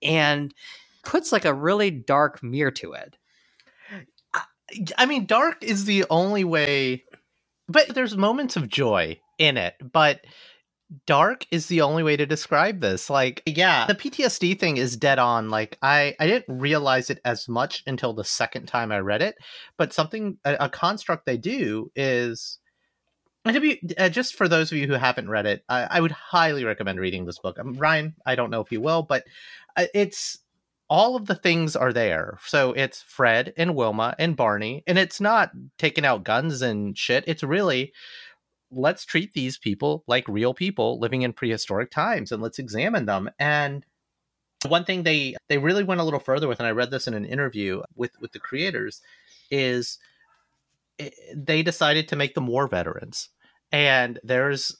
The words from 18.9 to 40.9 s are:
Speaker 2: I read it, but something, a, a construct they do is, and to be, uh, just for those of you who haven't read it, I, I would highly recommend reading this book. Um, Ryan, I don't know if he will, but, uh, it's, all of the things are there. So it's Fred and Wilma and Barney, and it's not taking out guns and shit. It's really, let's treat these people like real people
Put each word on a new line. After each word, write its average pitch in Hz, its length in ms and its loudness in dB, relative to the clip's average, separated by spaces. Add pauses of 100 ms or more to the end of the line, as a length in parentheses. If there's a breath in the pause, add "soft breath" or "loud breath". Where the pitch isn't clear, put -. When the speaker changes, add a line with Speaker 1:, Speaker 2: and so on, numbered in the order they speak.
Speaker 2:
I 101 80 0
read 104 200 0
it, 208 140 -2 (420 loud breath)
but 160 160 0
something, 202 520 -4
a, 143 160 0
a 143 80 0
construct 175 580 -2
they 123 120 -2
do 117 580 -4
is, 123 640 -2 (840)
and 226 100 2
to 277 60 2
be, 294 200 0 (180)
uh, 185 120 4
just 247 260 -4
for 196 100 2
those 160 240 2
of 156 80 -2
you 143 80 -2
who 139 60 0
haven't 123 380 0
read 104 160 0
it, 101 220 -2
I, 123 220 -2
I 175 100 2
would 165 120 2
highly 151 520 0
recommend 98 360 -2
reading 92 240 -2
this 87 160 -10
book. 92 180 -8
Um, 127 140 -8
Ryan, 151 420 0 (100)
I 127 120 0
don't 120 140 -2
know 113 100 -4
if 107 80 -6
he 113 100 -4
will, 160 240 0
but, 139 220 -2 (520 loud breath)
uh, - 160 2
it's, - 460 -2 (500)
all 220 280 4
of 214 80 -6
the 202 100 0
things 165 400 2
are 127 180 2
there. 104 520 0
So 135 300 2
it's 131 260 -2
Fred 120 560 2
and 165 180 0
Wilma 113 440 0
and 160 180 0
Barney, 110 500 0
and 180 120 4
it's 185 240 0
not 208 280 4 (280)
taking 156 260 0
out 117 180 2
guns 127 380 0
and 104 360 -2
shit. 127 300 0
It's 156 160 -4
really, 143 520 0 (760 loud breath)
let's 131 360 -2
treat 175 260 -2
these 131 240 -4
people 143 500 -2
like 123 220 0
real 110 240 0
people 123 460 -2